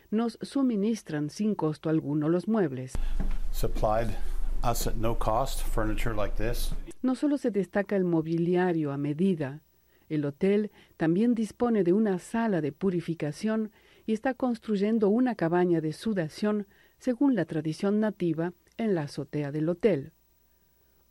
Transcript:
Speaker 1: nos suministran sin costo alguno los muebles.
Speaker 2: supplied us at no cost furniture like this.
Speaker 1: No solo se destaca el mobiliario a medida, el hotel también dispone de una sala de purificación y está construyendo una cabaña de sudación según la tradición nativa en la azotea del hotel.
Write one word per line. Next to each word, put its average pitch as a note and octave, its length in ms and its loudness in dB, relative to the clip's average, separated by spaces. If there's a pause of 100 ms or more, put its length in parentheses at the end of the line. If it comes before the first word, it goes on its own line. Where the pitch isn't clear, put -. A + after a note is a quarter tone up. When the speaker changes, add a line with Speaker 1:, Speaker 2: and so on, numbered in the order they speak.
(120)
Speaker 1:
nos A3+ 300 -2
suministran G#3 880 -2
sin G#3 260 -2
costo D#3 340 -2
alguno D3+ 400 0
los F3+ 180 0
muebles. C#3 460 -2 (580)
Speaker 2:
supplied A2+ 580 0 (540)
us A#2+ 240 0
at B2 80 2
no A2+ 220 2
cost A#2+ 460 0
furniture G#2+ 520 0
like G#2 220 2
this. A#2 360 0 (300)
Speaker 1:
No B3+ 120 0
solo C#4+ 220 0
se B3+ 140 -2
destaca G3 440 -2
el F#3 100 2
mobiliario E3+ 840 2
a C#3 60 -6
medida, D3 640 -2 (480)
el D3+ 160 -2
hotel G3+ 460 0 (240)
también G3 400 2
dispone A3 480 0
de E3+ 100 4
una G3+ 240 2
sala G#3+ 440 -2
de C#3+ 100 -2
purificación F#3 1000 -4 (340)
y A3 80 -2
está B3+ 200 -2
construyendo A3 760 0
una A#3+ 260 2
cabaña F3 440 2
de D#3 140 -2
sudación G#3 720 -2 (320)
según B3+ 380 0
la E3+ 100 0
tradición D#3+ 540 -2
nativa F3 540 -2 (240)
en A3 180 0
la D#3 80 0
azotea D3 480 -6
del D#3 180 -2
hotel. F3 440 0 (960)